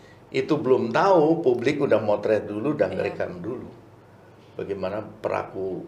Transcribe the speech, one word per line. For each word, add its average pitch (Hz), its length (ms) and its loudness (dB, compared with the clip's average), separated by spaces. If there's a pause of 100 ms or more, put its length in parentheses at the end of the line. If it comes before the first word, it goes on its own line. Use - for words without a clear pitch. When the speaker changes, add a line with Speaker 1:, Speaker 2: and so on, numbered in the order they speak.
(280)
Speaker 1:
Itu 135 280 0
belum 117 340 2
tahu, 165 500 4
publik 131 400 2
udah 113 180 4
motret 104 460 0
dulu, 104 280 -4
udah 101 140 2
Speaker 2:
Iya. 92 80 -4
Speaker 1:
ngerekam 92 460 -4
dulu. 90 280 -8 (840)
Bagaimana 95 480 -6
peraku-, 98 840 -6